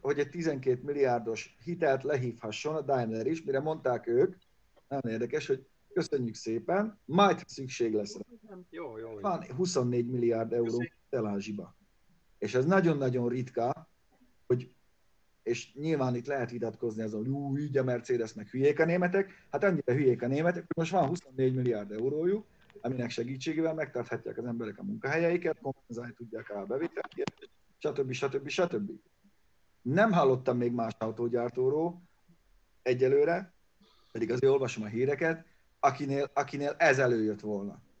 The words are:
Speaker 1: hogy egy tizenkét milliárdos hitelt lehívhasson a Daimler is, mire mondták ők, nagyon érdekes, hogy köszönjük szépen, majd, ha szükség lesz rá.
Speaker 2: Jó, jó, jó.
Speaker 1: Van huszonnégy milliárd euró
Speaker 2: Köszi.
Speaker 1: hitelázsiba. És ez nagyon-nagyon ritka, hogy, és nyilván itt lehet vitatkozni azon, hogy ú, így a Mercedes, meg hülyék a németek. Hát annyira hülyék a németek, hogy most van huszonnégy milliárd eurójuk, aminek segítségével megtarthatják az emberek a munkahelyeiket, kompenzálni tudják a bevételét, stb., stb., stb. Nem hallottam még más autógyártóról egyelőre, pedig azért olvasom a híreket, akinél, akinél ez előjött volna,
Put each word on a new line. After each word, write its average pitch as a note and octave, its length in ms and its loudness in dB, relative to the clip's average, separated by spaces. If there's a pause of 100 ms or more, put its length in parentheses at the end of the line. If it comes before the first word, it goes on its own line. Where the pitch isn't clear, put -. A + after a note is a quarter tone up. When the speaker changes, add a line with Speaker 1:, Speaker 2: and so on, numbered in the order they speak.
Speaker 1:
hogy C#3 180 0
egy C3+ 100 0
tizenkét C3 540 0
milliárdos B2 800 0
hitelt D#3 400 2
lehívhasson B2+ 720 -2
a D3+ 60 -2
Daimler A#2+ 460 0
is, D#3+ 160 -2
mire C3+ 160 0
mondták C#3 480 -2
ők, C3+ 280 4 (520)
nagyon C3 240 -4
érdekes, A#2+ 360 -2
hogy C3 200 -2 (260)
köszönjük C3 420 -2
szépen, F3 680 -2
majd, F#3 320 4
ha - 100 -14
szükség A#2+ 460 -2
lesz G#2 220 -2
rá. G#3+ 400 -16 (140)
Speaker 2:
Jó, D3+ 280 -10
jó, A2+ 140 -10
jó. A2 80 -12
Speaker 1:
Van F#3+ 260 -2 (100)
huszonnégy B2 540 0
milliárd A#2 440 2
euró A#2 240 2
Speaker 2:
Köszi. A#2+ 140 -2 (120)
Speaker 1:
hitelázsiba. G#2 720 -4 (600)
És G#2 160 -4
ez B2+ 120 4
nagyon-nagyon C#3 640 4
ritka, B2+ 600 -2 (560)
hogy, B2+ 260 0 (720)
és A#2 300 -4
nyilván C3+ 420 0
itt A#2+ 100 -6
lehet C3+ 260 -2
vitatkozni A2 500 -4
azon, G#2+ 180 -4
hogy B2 100 -2
ú, C#3 280 -2
így C#3 200 -2
a B2+ 60 4
Mercedes, A#2+ 500 -2
meg G#2 140 -12
hülyék C#3 320 2
a D#3+ 60 4
németek. F3+ 640 0
Hát C#3+ 120 0
annyira D#3 300 2
hülyék C3 280 4
a A#2+ 60 -2
németek, E3 400 0
hogy - 100 -4
most D#3+ 140 0
van F3 160 4
huszonnégy C3 480 0
milliárd A2 360 -2
eurójuk, D3+ 540 0 (360)
aminek B2 280 -4
segítségével D3+ 640 -2
megtarthatják B2 640 -6
az A#2 80 -6
emberek A#2 320 -6
a G2 60 -14
munkahelyeiket, D#3+ 800 -2
kompenzálni A#2+ 520 -10
tudják A2 360 -12
a G2+ 160 -8
bevételét, - 840 -6 (280)
stb., C#3 340 -4
stb., C3+ 360 -4
stb. D3+ 440 -2 (920)
Nem G3 300 4
hallottam C3 460 4
még A#2+ 140 0
más A2+ 260 -2
autógyártóról B2 1040 -2 (800)
egyelőre, C#3 720 2 (560)
pedig A2+ 200 -2
azért C3 200 4
olvasom B2 320 0
a G#2 40 -6
híreket, C#3+ 580 0 (340)
akinél, C#3 540 0
akinél C#3+ 440 -2
ez C#3 220 6
előjött A2 400 2
volna, G2+ 400 -6 (200)